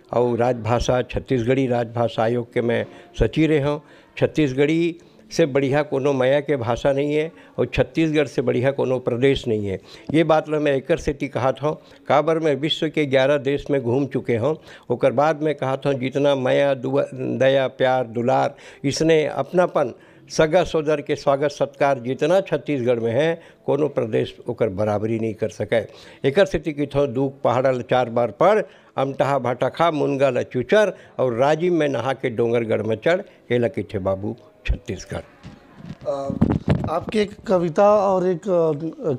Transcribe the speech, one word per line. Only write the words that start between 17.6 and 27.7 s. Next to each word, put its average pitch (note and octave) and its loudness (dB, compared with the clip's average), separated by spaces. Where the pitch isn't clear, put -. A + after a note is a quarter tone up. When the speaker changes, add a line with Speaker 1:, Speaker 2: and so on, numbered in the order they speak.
Speaker 1:
प्यार, B2+ 0
दुलार, B2 0
इसने D#3 2
अपनापन, D3+ -2
सगा D#3+ 2
सोदर D3+ -2
के D3 -4
स्वागत C#3 0
सत्कार C#3 -2
जितना C3 0
छत्तीसगढ़ C3+ -2
में A2+ -2
है, D#3+ 0
कोनो C#3 2
प्रदेश B2 -2
ओकर A#2 -2
बराबरी G#2+ -2
नहीं A2 -4
कर G#2+ -4
सके। A2+ -2
एकर F#3+ 4
सेती D#3+ -4
की C#3+ -4
थो, C#3+ 0
दुख C3+ -2
पहाड़ B2+ 2
ल B2+ 0